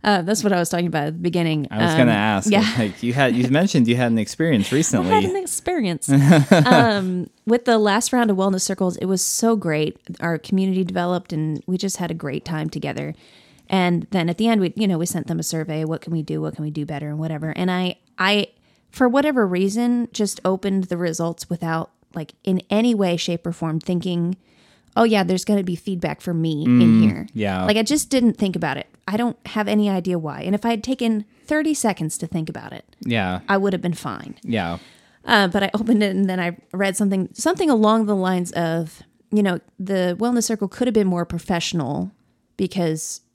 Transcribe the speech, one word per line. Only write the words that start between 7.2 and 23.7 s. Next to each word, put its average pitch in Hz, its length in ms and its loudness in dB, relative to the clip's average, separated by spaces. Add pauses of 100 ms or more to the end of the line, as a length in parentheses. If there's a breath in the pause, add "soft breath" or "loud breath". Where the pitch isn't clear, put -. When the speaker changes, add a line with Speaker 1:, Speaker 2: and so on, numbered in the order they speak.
Speaker 1:
with 240 180 2
the 233 120 4
last 208 340 2
round 240 180 2
of 190 80 2
Wellness 190 240 0
Circles, 185 360 -2
it - 80 -6
was 185 180 0
so 226 320 0
great. 156 420 -2 (220)
Our 165 180 -2
community 190 460 -2
developed, 175 480 -4
and 156 360 -4
we 185 100 -2
just 185 200 -6
had 170 140 -6
a 165 40 -6
great 147 280 -8
time 160 260 -6
together. 147 460 -8 (520 soft breath)
And 175 440 0
then 175 180 0
at 170 80 -4
the 220 100 0
end, 226 140 2
we, 175 140 0
you 208 120 0
know, 180 120 0
we 175 80 -2
sent - 200 -6
them 165 120 -4
a 160 40 -6
survey. 156 420 -6
What 160 160 -6
can 165 120 -8
we 165 80 -2
do? 156 200 -6
What 156 140 -6
can 151 80 -8
we 151 80 -6
do 147 140 -6
better? 147 240 -8
And 147 80 -8
whatever. 160 400 -6
And 185 140 0
I, 180 240 -2 (240)
I, 202 280 2 (440)
for 254 180 2
whatever 262 380 2
reason, 226 680 0
just 208 320 -2
opened 190 400 0
the 180 120 -4
results 170 520 -4
without, 165 420 -4 (220)
like, 160 200 -10 (100)
in 185 260 0
any 233 240 2
way, 185 240 0
shape, 170 300 -4
or 170 40 -4
form 160 280 -4